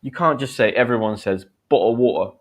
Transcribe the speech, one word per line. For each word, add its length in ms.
You 80
can't 300
just 160
say, 160
everyone 440
says 300
bottle 240
of 60
water. 420